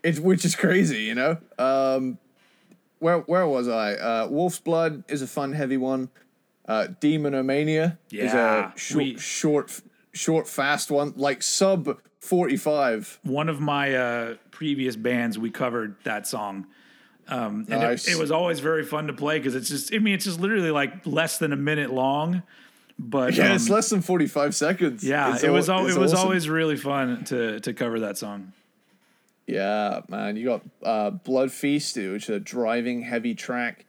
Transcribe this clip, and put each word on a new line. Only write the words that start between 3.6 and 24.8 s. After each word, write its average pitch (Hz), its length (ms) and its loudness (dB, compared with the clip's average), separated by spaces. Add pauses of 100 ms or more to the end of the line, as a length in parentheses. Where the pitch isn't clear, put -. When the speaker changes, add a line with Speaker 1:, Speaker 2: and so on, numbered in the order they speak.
Speaker 1:
I? 110 280 0
Uh, 113 340 0
Wolf's 175 300 0
Blood 165 500 0
is 143 120 -4
a 127 60 -6
fun, 139 260 -4
heavy 135 240 -2
one. 131 320 -2 (580)
Uh, 107 200 0 (140)
Demonomania 151 960 2 (140)
is 107 200 -2
a 113 40 2
Speaker 2:
Yeah, 110 400 2
Speaker 1:
short, - 220 -4
Speaker 2:
we 135 200 -2
Speaker 1:
short, - 640 -2 (320)
short, 160 340 0
fast 143 440 0
one. 143 260 2
Like, 135 260 0
sub 180 560 2 (220)
forty-five. 139 1000 0
Speaker 2:
One 147 260 -2
of 143 100 -4
my, 143 360 0
uh, 120 400 -2 (160)
previous 135 440 -2
bands, 117 420 0
we 113 140 -4
covered 117 520 -4
that 107 240 -6
song. 101 400 -6 (600)
Um, 110 420 -4
and 113 120 0
Speaker 1:
Nice. 120 260 0
Speaker 2:
it, - 60 2
it 165 60 0
was 151 100 -2
always 165 300 0
very 156 260 0
fun 151 220 -4
to 143 60 -6
play 147 260 -2
'cause 131 160 -2
it's 120 140 -4
just, 143 220 -4
I 220 60 0
mean, 208 160 4
it's 190 120 -2
just 170 140 -4
literally, 190 300 2
like, 147 380 -2
less 156 320 0
than 156 120 0
a 143 60 0
minute 143 340 0
long. 147 520 0 (560)
But, 127 340 0
Speaker 1:
Yeah, - 220 6
it's 117 120 2
Speaker 2:
um, 196 60 4
Speaker 1:
less 214 160 2
than 196 140 2
forty-five 147 500 2
seconds. 151 500 0